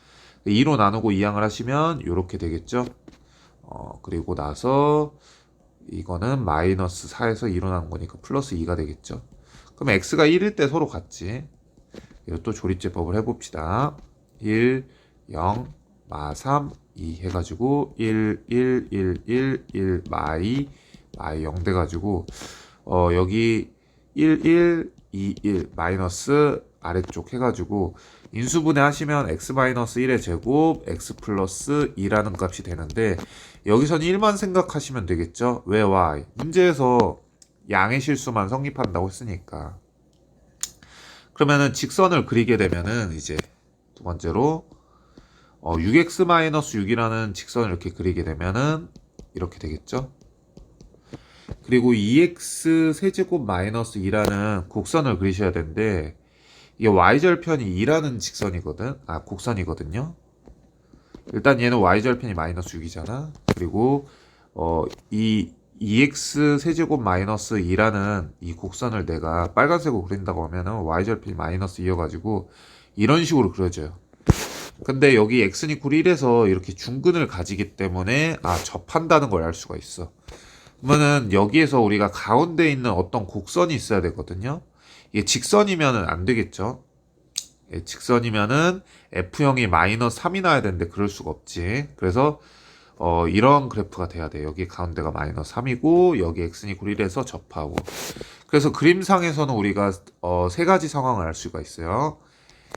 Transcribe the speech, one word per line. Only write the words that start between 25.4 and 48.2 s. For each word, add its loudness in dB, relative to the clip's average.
일, 0
마이너스 0
아래쪽 -6
해가지고 -2
인수분해 2
하시면 0
X -6
마이너스 0
일의 2
제곱, 0
X -10
플러스 -2
이라는 0
값이 -6
되는데, -2
여기서는 4
일만 2
생각하시면 -2
되겠죠. -2
왜 2
Y? 2
문제에서 2
양의 2
실수만 -2
성립한다고 -4
했으니까. -12
그러면은 2
직선을 2
그리게 2
되면은 0
이제 -8
두 -20
번째로, -4
어, -4
육 0
엑스 4
마이너스 2
육이라는 -2
직선을 -4
이렇게 -6
그리게 -4